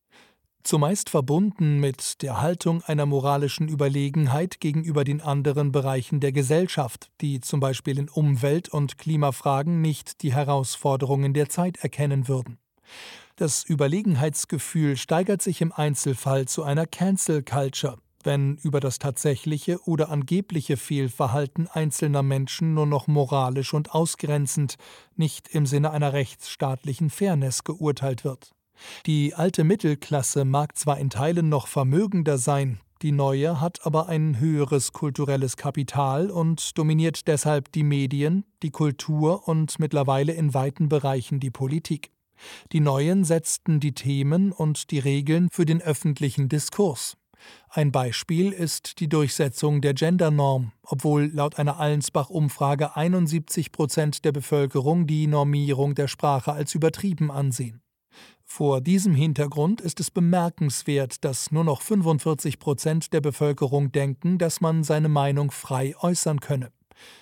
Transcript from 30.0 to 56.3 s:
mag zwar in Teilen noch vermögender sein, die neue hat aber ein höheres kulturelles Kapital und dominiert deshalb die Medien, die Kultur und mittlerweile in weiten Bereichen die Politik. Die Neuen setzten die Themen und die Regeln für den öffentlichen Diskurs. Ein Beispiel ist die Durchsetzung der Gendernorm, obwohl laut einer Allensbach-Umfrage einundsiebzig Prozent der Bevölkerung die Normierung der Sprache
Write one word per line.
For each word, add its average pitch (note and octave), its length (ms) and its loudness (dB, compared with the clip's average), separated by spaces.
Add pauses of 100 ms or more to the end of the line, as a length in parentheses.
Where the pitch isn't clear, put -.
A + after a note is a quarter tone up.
mag C#3+ 320 0
zwar D3 220 0
in C#3 100 -2
Teilen D#3+ 400 2
noch C#3+ 180 0
vermögender D#3 720 2
sein, C3+ 420 0 (220)
die D3+ 100 0
neue C#3 480 2
hat E3+ 260 -4
aber D#3+ 220 0
ein D#3 320 0
höheres C#3+ 540 0
kulturelles C#3 640 -2
Kapital C#3+ 760 -2
und E3 460 -2
dominiert D#3 500 2
deshalb D3 460 0
die D3+ 100 0
Medien, C#3+ 640 0 (180)
die D3+ 80 -4
Kultur D#3 800 0
und D#3+ 300 0
mittlerweile C#3+ 520 2
in D#3 220 0
weiten C#3 340 0
Bereichen C#3 540 0
die C3+ 100 -4
Politik. C#3+ 600 -4 (600)
Die D#3+ 80 2
Neuen D3+ 460 4
setzten D#3+ 560 0
die C#3+ 120 0
Themen C#3+ 600 0
und D3+ 380 -2
die D3+ 80 0
Regeln C#3+ 520 2
für F3 140 0
den D#3+ 160 2
öffentlichen D3 640 0
Diskurs. D3+ 680 -2 (500)
Ein D3 240 2
Beispiel C#3+ 640 0
ist - 480 -6
die D#3+ 80 -2
Durchsetzung D3 720 2
der C#3+ 120 2
Gendernorm, D3 800 2 (120)
obwohl D3 500 2
laut D3 260 -2
einer D3 220 0
Allensbach-Umfrage D3 1120 0
einundsiebzig E3 800 0
Prozent D3+ 500 0
der D#3 80 2
Bevölkerung C#3+ 720 2
die D3+ 220 2
Normierung C#3+ 680 2
der C#3+ 120 0
Sprache C#3+ 460 0